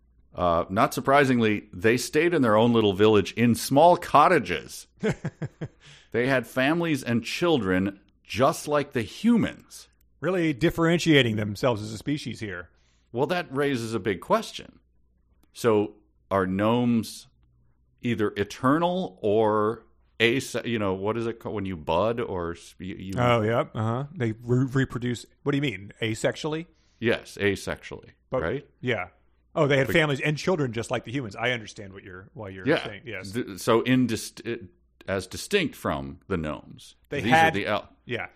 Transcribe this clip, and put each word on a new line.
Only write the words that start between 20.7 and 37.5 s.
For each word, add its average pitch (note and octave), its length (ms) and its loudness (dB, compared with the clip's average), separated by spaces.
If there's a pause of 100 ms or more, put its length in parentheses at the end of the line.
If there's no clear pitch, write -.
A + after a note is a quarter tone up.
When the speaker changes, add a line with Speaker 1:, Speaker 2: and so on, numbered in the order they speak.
Speaker 1:
know, G2 140 0
what G2+ 240 -2
is A2+ 100 -4
it A2+ 120 -8
called G#2+ 160 -8
when G2 100 -4
you F#2+ 100 -6
bud F#2 460 0
or F2 320 -6
s-, - 260 -20
you, F2+ 160 -10
you F#2 220 -12
Speaker 2:
Oh, A#2+ 240 2
yeah. A#2 240 0 (100)
Uh-huh. A#2 300 -4 (100)
They A#2 160 -2 (100)
re-, B2+ 300 0
reproduce. B2 540 -2 (180)
What C#3 80 -2
do C#3 60 0
you C#3 40 -2
mean? G2+ 300 -6 (100)
Asexually? C#3 640 -4 (300)
Speaker 1:
Yes, A2 440 -2
asexually, - 680 -4 (180)
Speaker 2:
But, C3 120 -4
Speaker 1:
right? F2 240 -4 (140)
Speaker 2:
yeah. G#2 280 -4 (460)
Oh, D3+ 140 2
they C#3+ 120 2
had C3+ 80 2
Speaker 1:
But - 80 -2
Speaker 2:
families D3+ 260 2
and D3 160 0
children D3+ 340 -2
just A2+ 200 -6
like A#2 120 -4
the A2+ 80 -14
humans. A2+ 240 -8
I A#2 160 -2
understand G#2 400 -10
what G2 140 -18
you're, F#2 280 -18
why A2 160 -14
you're F#2+ 160 -12
Speaker 1:
Yeah. D3 220 0
Speaker 2:
saying. G2+ 160 -14
Yes. G2 300 -12
Speaker 1:
Th-, G2+ 260 -8
so A#2 220 4
indist-, B2 680 0
it, A#2 140 -8 (460)
as F#2+ 200 -2
distinct - 480 -2
from C#2+ 420 -6 (100)
the F#2+ 80 -4
gnomes. - 600 -8 (140)
Speaker 2:
They C#3+ 120 -6
Speaker 1:
These A2+ 100 0
Speaker 2:
had D#3+ 220 6